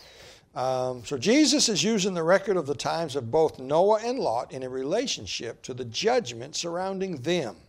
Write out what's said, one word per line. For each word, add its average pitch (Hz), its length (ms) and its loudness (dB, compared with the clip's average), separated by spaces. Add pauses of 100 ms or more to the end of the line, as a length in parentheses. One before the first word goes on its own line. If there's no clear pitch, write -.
(540)
Um, 127 520 -2
so 143 120 -6
Jesus 247 500 6
is 175 160 0
using 202 300 2
the 170 100 -2
record 190 340 4
of 151 100 -2
the 143 80 -2
times 156 400 -4
of 120 160 -6
both 160 260 4
Noah 175 460 4
and 247 160 -2
Lot 135 320 -2
in 135 120 -8
a 127 60 -6
relationship 131 920 -4
to 127 100 -10
the 127 120 -8
judgment 135 680 -2
surrounding 185 640 -4
them. 139 340 -2 (140)